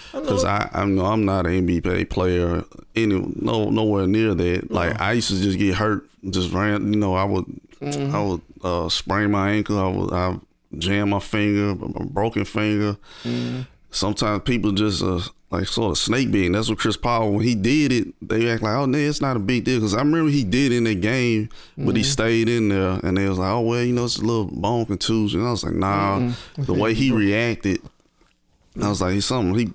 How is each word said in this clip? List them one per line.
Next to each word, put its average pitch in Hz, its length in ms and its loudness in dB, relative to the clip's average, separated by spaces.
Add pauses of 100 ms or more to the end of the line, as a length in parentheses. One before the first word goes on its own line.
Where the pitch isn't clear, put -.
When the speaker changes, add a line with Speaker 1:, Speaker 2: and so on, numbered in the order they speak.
(140)
Speaker 1:
I - 60 -8
know. - 60 -6
Speaker 2:
'Cause - 180 2
I, 95 300 0
I 98 100 0
know 95 220 2
I'm 110 180 2
not 95 220 0
an 85 80 0
N 92 120 2
B 85 180 2
A 90 200 0
player, 87 600 0 (300)
any, 107 240 2 (220)
no, 110 300 0
nowhere 107 360 2
near 107 280 2
that. 87 360 0
Speaker 1:
No. - 60 -2
Speaker 2:
Like, 87 240 0
I 98 120 0
used 117 180 0
to 95 100 0
just 95 180 2
get 98 180 2
hurt, 107 300 -2 (220)
just 92 240 -2
ran, 104 400 0
you 107 80 2
know, 98 140 0
I 92 100 0
would, 98 220 -2 (340)
Speaker 1:
Mm-hmm. 139 340 -4
Speaker 2:
I 104 80 0
would, 92 180 -2 (220)
uh, 87 280 -2
sprain 101 420 0
my 101 180 2
ankle, 104 280 0
I 95 100 0
would, 92 240 -2
I 90 240 0 (420)
jam 101 320 0
my 101 80 0
finger, 104 520 0
a - 340 -6
broken 107 400 -2
finger. 104 520 0 (280)
Speaker 1:
Mm-hmm. 123 380 -4 (280)
Speaker 2:
Sometimes 104 540 -2
people 110 260 0
just, 101 320 2
uh, 92 180 0 (300)
like, 92 160 -2
sort 113 240 0
of 78 80 0
snake 120 320 2
bitten. 95 220 4
That's 110 160 0
what 110 100 -2
Chris 110 180 0
Paul, 113 360 0
when 104 120 2
he 120 120 2
did 131 360 2
it, 120 220 0 (120)
they 113 220 0
act 113 140 -2
like, 107 140 0
"Oh, 139 100 0
man, 135 220 2
it's 147 120 -2
not 135 160 0
a 110 40 -2
big 113 240 0
deal." 127 160 0
'Cause 107 140 0
I 107 40 0
remember 151 320 2
he 143 140 2
did 123 280 2
in 120 120 2
that 107 160 0
game, 113 480 0 (280)
but - 200 0
he 110 60 2
Speaker 1:
Mm-hmm. 139 80 2
Speaker 2:
stayed 113 380 2
in 117 200 2
there, 95 340 2
and 92 160 0
they 98 100 2
was 92 100 0
like, 92 120 0
"Oh, 117 120 0
well, 120 200 0
you 123 100 0
know, 120 120 0
it's 120 140 -2
a - 60 -6
little 113 220 0
bone 120 400 -2
contusion." 104 580 0
I 123 60 0
was 110 140 -2
like, 85 100 -2
"Nah." 98 460 0
Speaker 1:
Mm-mm. 120 140 -2 (320)
Speaker 2:
The 92 60 -2
way 104 220 2
he 127 160 2
Speaker 1:
Bro- 113 80 2
Speaker 2:
reacted, 101 600 0 (1000)
I 98 80 0
was 98 140 0
like, 92 120 0
"He's 101 120 0
something, 110 320 0 (160)